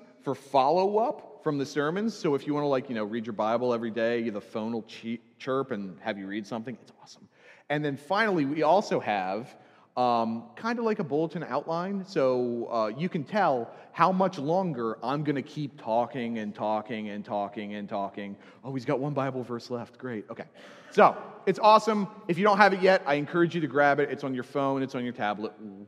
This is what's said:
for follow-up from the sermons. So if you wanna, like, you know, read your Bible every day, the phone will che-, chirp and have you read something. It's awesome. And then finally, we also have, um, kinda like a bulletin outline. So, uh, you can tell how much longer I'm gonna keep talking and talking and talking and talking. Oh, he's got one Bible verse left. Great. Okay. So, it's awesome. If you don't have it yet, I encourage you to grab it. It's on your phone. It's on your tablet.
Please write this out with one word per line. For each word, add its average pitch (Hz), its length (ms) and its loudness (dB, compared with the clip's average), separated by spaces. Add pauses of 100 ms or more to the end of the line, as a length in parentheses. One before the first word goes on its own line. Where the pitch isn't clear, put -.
(220)
for 139 120 -4
follow-up 185 1080 2
from 147 140 0
the 139 100 -2
sermons. 180 480 -2
So 151 200 0
if 139 120 -2
you 147 60 -2
wanna, 143 160 0
like, 131 200 0
you 123 60 -4
know, 110 100 -2
read 110 200 -4
your 117 80 -6
Bible 117 400 0
every 117 180 -2
day, 113 380 0
the 104 120 -4
phone 110 320 -6
will 113 100 -4
che-, - 380 -10 (180)
chirp 131 320 -2
and 98 300 -6
have 107 180 -4
you 98 80 -10
read 101 200 -6
something. 117 360 -8
It's - 100 -20 (100)
awesome. - 260 -20 (420)
And 151 140 0
then 143 120 -2
finally, 190 480 2
we 151 180 -2
also 170 380 4
have, 104 540 -2 (420)
um, 117 480 2 (120)
kinda 233 260 -4
like 220 160 0
a 208 60 -2
bulletin 156 400 -2
outline. 170 600 -4
So, 123 680 0
uh, 113 180 0
you 143 200 -4
can 156 160 -4
tell 151 460 2 (220)
how 165 180 6
much 185 280 0
longer 165 680 -2
I'm 143 180 -2
gonna 143 200 0
keep 143 380 -8
talking 117 580 -2
and 107 160 -6
talking 107 560 -4
and 104 140 -8
talking 101 500 -4
and 101 140 -8
talking. 101 480 -6 (280)
Oh, 131 100 -8
he's 123 100 -6
got 135 140 0
one 143 160 -4
Bible 131 300 -2
verse 117 260 -8
left. 120 280 -8
Great. 117 320 -8
Okay. 110 160 -12 (440)
So, 175 260 8 (300)
it's 190 140 0
awesome. 214 480 6 (180)
If 165 120 -2
you 196 60 2
don't 208 140 6
have 202 140 10
it 190 100 0
yet, 185 240 6
I 147 80 4
encourage 165 400 0
you 175 60 -2
to 151 60 0
grab 143 340 4
it. 139 100 0
It's 131 140 -6
on 131 100 -4
your 123 100 -6
phone. 139 380 -2
It's 131 120 -6
on 123 100 -4
your 123 80 -4
tablet. 107 400 -4 (360)